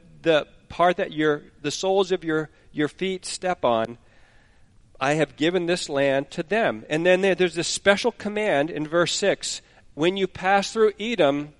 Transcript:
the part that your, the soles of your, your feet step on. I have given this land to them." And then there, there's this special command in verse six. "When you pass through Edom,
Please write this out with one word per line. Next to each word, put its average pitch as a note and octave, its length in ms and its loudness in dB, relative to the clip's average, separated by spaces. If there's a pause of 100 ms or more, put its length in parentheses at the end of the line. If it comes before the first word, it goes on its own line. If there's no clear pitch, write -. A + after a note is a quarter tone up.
(220)
the D#3+ 260 2 (200)
part F3 280 2
that F3 160 -6
your, D3+ 320 0 (160)
the D3 100 -6
soles F#3+ 400 0
of F3+ 140 -2
your, D#3 260 -2 (220)
your D3+ 160 -2
feet F#3 360 -6
step - 400 -4
on. A#2 340 0 (1000)
I C#3 160 0
have D#3 220 -2
given F3 300 0
this F3 220 -2
land C#3 440 0
to F3 100 -6
them." D#3+ 460 -2
And D#3+ 160 0
then F3+ 160 6
there, F#3+ 140 2
there's F3 200 0
this E3 140 -4
special G3+ 440 0
command G#3 580 -2
in D#3 160 -6
verse E3 260 0
six. - 480 -2 (340)
"When F3 220 0
you F#3+ 100 -2
pass G3 460 0
through G#3+ 260 2
Edom, D3+ 600 0